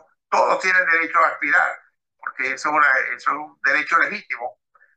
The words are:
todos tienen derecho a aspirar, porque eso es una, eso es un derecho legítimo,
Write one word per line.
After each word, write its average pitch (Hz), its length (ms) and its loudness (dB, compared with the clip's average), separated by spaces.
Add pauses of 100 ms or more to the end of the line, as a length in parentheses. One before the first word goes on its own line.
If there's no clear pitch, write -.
(300)
todos 190 300 2
tienen 185 300 2
derecho 165 280 0
a 160 100 4
aspirar, 156 420 0 (480)
porque 135 360 -6
eso 151 160 -4
es 151 40 -2
una, 147 160 4 (240)
eso 120 160 -4
es 143 60 -2
un 151 260 -14
derecho 151 360 0
legítimo, 139 600 -6 (380)